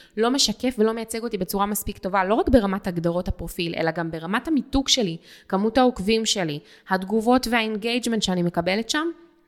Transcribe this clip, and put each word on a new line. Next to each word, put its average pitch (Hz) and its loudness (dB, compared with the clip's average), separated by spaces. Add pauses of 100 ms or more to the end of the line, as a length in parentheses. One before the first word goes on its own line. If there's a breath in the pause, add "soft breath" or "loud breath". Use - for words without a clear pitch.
(160 loud breath)
לא 220 2
משקף 254 0
ולא 220 4
מייצג 226 -8
אותי 220 -4
בצורה 196 -2
מספיק 202 -6
טובה, 190 0
לא 190 2
רק 320 2
ברמת 202 4
הגדרות 170 -2
הפרופיל, 170 -6
אלא 165 0
גם 165 -4
ברמת 170 -4
המיתוג 269 0
שלי, 180 2 (320 loud breath)
כמות 214 0
העוקבים 226 2
שלי, 160 -2 (300 loud breath)
התגובות 214 2
והאינגייג'מנט 226 -2
שאני 180 0
מקבלת 180 0
שם, 311 -2 (400)